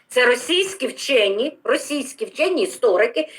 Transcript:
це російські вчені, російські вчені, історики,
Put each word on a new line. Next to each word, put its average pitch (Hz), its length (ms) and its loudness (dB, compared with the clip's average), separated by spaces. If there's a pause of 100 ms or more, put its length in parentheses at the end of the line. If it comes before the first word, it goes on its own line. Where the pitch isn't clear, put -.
це 247 180 2
російські 285 600 0
вчені, 220 800 0
російські 269 600 -4
вчені, 320 380 -2
історики, 226 680 0 (100)